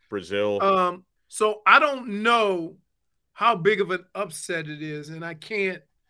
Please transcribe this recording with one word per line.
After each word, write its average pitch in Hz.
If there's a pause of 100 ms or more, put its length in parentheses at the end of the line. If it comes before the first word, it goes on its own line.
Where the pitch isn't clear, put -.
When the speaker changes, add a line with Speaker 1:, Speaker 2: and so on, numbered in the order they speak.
(100)
Speaker 1:
Brazil. 101
Speaker 2:
Um, 185 (240)
so 214
I 220
don't 254
know 208 (560)
how 226
big 190
of 185
an 180 (100)
upset 170
it 151
is, 151
and 160
I 170
can't 185 (300)